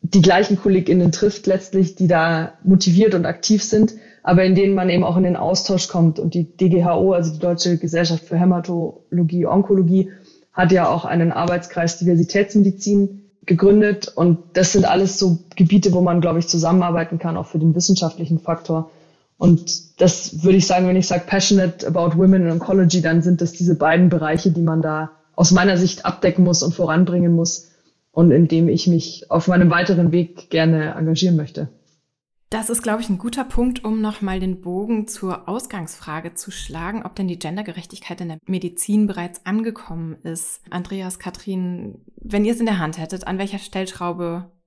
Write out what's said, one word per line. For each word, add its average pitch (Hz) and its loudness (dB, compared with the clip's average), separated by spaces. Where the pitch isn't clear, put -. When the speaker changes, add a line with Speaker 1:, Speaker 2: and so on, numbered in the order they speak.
Speaker 1:
die 175 4
gleichen 190 4
KollegInnen 185 2
trifft - -2
letztlich, 190 0
die 185 0
da 165 0
motiviert 185 4
und 175 0
aktiv 196 -2
sind, 214 0
aber 185 4
in 190 4
denen 196 2
man 185 0
eben 175 2
auch 170 0
in 185 2
den 180 0
Austausch 180 -2
kommt. 165 2
Und 165 -4
die 170 -4
D 185 2
G 170 2
H 175 0
O, 190 2
also 170 0
die 156 -12
Deutsche 175 -2
Gesellschaft 165 -2
für 165 -4
Hämatologie, 175 -2
Onkologie, 190 2
hat 180 2
ja 175 4
auch 165 -2
einen 170 0
Arbeitskreis 175 -4
Diversitätsmedizin 196 2
gegründet. 202 2
Und 170 2
das 180 2
sind 190 2
alles 190 0
so 175 2
Gebiete, 185 4
wo 180 2
man, 175 2
glaub 165 0
ich, 170 -2
zusammenarbeiten 170 0
kann, 165 -4
auch 175 -6
für - -6
den 160 2
wissenschaftlichen 170 -2
Faktor. 165 -6
Und - 0
das 170 0
würde 190 6
ich 170 2
sagen, 185 0
wenn 185 2
ich 185 0
sag 180 -4
passionate 190 0
about 170 0
women 185 4
in 165 0
oncology, 175 2
dann 165 2
sind 175 2
das 170 -4
diese 170 0
beiden 165 4
Bereiche, 160 0
die 170 0
man 160 0
da 156 -4
aus 175 2
meiner 185 4
Sicht 180 -2
abdecken 180 0
muss 175 0
und 165 -2
voranbringen 170 0
muss 165 -2
und 170 6
in 165 6
dem 165 2
ich 175 0
mich - -2
auf 165 0
meinem 180 4
weiteren 175 2
Weg - -4
gerne 160 0
engagieren 165 0
möchte. 151 -4
Speaker 2:
Das 220 -6
ist, - -4
glaub 220 -4
ich, 233 -10
ein 190 -2
guter 240 -8
Punkt, 247 -2
um 220 -4
noch 214 -6
mal 190 -6
den 185 -6
Bogen 214 -6
zur - -10
Ausgangsfrage 170 -12
zu - -12
schlagen, 180 -10
ob - -14
denn 190 -4
die 175 -6
Gendergerechtigkeit 175 -12
in 175 -10
der 160 -14
Medizin 190 -2
bereits 175 -10
angekommen 214 -8
ist. - -12
Andreas, 185 -10
Katrin, 180 -10
wenn 202 -2
ihr 226 0
es 233 -4
in 226 0
der 208 -2
Hand 165 -6
hättet, 175 -10
an 185 -8
welcher 196 -8
Stellschraube 180 -10